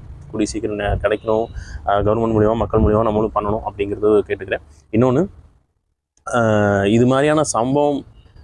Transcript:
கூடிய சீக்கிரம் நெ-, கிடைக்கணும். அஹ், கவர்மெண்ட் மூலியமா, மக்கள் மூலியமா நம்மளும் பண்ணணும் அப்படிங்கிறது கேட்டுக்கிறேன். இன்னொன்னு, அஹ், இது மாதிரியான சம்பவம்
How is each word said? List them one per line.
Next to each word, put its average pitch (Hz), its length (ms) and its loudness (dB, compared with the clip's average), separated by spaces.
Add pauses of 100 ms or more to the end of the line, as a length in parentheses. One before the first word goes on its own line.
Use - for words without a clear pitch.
(260)
கூடிய 107 220 -4
சீக்கிரம் 107 300 -6
நெ-, 101 200 -2
கிடைக்கணும். 110 480 0 (380)
அஹ், 101 180 2
கவர்மெண்ட் 113 340 0
மூலியமா, 107 200 4
மக்கள் 110 240 0
மூலியமா 107 220 4
நம்மளும் 107 320 0
பண்ணணும் 104 300 -2
அப்படிங்கிறது 101 460 -2 (120)
கேட்டுக்கிறேன். 98 420 -8 (280)
இன்னொன்னு, 127 300 2 (1040)
அஹ், 104 600 2
இது 117 200 4
மாதிரியான 147 380 2
சம்பவம் 139 540 0 (460)